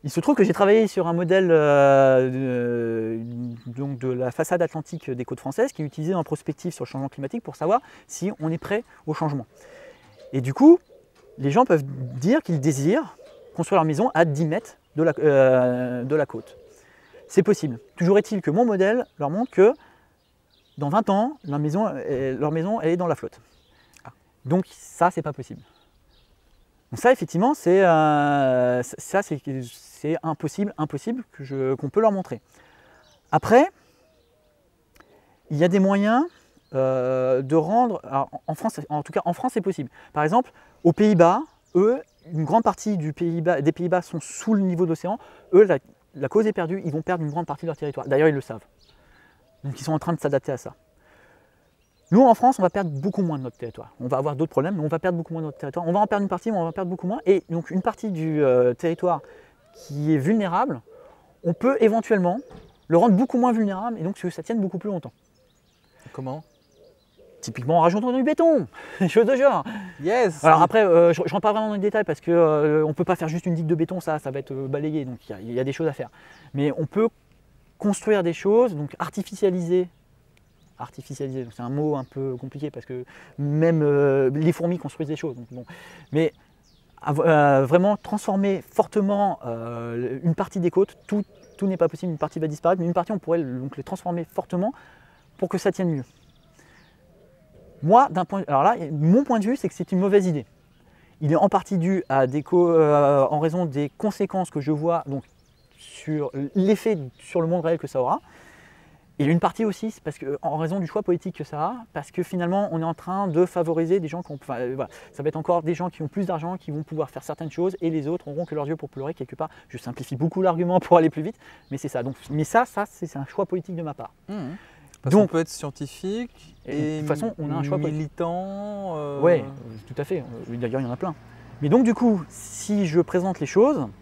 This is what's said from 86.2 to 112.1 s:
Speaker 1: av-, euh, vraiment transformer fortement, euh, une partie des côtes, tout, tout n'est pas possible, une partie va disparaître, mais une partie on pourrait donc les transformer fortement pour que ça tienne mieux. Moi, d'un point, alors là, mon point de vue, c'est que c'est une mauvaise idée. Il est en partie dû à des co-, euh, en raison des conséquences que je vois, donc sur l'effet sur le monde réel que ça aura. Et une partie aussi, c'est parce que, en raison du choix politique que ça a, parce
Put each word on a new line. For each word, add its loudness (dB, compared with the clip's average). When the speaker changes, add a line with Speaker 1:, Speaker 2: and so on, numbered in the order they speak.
Speaker 1:
av-, -2
euh, 6
vraiment 4
transformer -2
fortement, 0
euh, -6
une 0
partie -4
des 0
côtes, 0
tout, -2
tout -2
n'est 0
pas 2
possible, -6
une -6
partie -6
va -2
disparaître, 0
mais 0
une -2
partie -2
on -4
pourrait 0
donc -8
les -10
transformer -8
fortement -4
pour -4
que -2
ça 0
tienne -2
mieux. -2
Moi, 6
d'un -2
point, -6
alors 2
là, 4
mon 4
point 0
de -2
vue, 0
c'est -6
que -6
c'est -8
une 0
mauvaise 4
idée. -4
Il 0
est 4
en 4
partie -2
dû 0
à 2
des -4
co-, 2
euh, 4
en -2
raison -2
des -4
conséquences -4
que -6
je -2
vois, -2
donc -8
sur -8
l'effet 0
sur -4
le -2
monde -2
réel 0
que -10
ça -6
aura. -2
Et 0
une 2
partie -2
aussi, -6
c'est -20
parce -10
que, -8
en -4
raison -4
du -4
choix -6
politique -4
que -10
ça -8
a, -4
parce -10